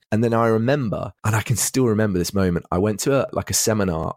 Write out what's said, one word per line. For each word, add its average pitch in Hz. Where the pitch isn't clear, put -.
And 107
then 117
I 117
remember, 113
and 107
I 110
can 104
still 131
remember 107
this 87
moment, 92
I 82
went 101
to 139
a, -
like, -
a 104
seminar 95